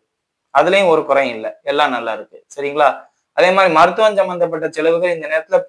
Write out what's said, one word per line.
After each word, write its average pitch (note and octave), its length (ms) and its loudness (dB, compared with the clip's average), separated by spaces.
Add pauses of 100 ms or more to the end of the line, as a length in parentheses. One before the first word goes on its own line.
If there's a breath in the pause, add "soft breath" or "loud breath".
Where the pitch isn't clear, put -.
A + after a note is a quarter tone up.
(540)
அதுலயும் F3+ 380 2
ஒரு D#3 120 2
குறையும் C3+ 320 0
இல்லை, G#2+ 140 -8 (140)
எல்லாம் C#3+ 300 0
நல்லா A#2 180 -6
இருக்கு. G#2+ 260 -14 (120)
சரிங்களா? C#3+ 380 0 (480)
அதே E3+ 140 2
மாதிரி F#3+ 240 2
மருத்துவம் F#3+ 440 2
சம்பந்தப்பட்ட E3+ 520 -2
செலவுகள் E3 440 0
இந்த D#3 140 -10
நேரத்துல D#3+ 300 -2 (100)